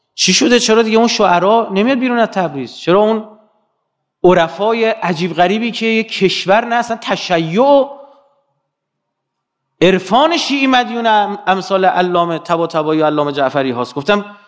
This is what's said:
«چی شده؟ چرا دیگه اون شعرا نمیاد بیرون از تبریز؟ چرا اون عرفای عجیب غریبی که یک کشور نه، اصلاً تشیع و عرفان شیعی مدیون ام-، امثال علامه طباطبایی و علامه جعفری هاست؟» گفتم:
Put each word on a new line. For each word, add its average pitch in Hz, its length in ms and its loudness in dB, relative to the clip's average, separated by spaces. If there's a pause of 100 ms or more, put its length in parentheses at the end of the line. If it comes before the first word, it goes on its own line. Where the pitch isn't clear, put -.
(140)
«چی - 180 -2
شده؟ 240 280 2
چرا 226 220 2
دیگه 220 160 2
اون 233 100 4
شعرا 202 640 2
نمیاد 220 280 0
بیرون 240 200 -2
از 220 100 2
تبریز؟ 143 480 -6
چرا 185 240 2
اون 220 280 -2 (960)
عرفای 180 600 2
عجیب 175 500 -4
غریبی 202 360 0
که 226 160 -6
یک 220 260 -2
کشور 196 520 0
نه، 233 120 -4
اصلاً 233 200 -4
تشیع 180 640 -2
و 277 260 4 (1900)
عرفان 196 560 2
شیعی 269 300 -2
مدیون 233 400 0
ام-، 208 400 0
امثال 190 380 0
علامه 175 540 0
طباطبایی 156 640 -2
و 151 40 2
علامه 147 260 0
جعفری 135 380 -2
هاست؟» 120 240 -6
گفتم: 202 420 -2 (120)